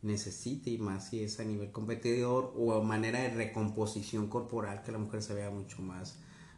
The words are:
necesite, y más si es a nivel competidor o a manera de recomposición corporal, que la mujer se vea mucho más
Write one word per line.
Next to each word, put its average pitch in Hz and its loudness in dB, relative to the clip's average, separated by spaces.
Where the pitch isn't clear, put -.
necesite, 107 -2
y 117 2
más 104 -2
si 110 -2
es 107 -4
a 113 -4
nivel 104 -2
competidor 120 2
o 113 6
a 110 6
manera 110 4
de 127 2
recomposición 107 0
corporal, 107 -2
que 117 -4
la 110 -2
mujer 107 -2
se 104 -4
vea 101 -2
mucho 98 -6
más 92 -6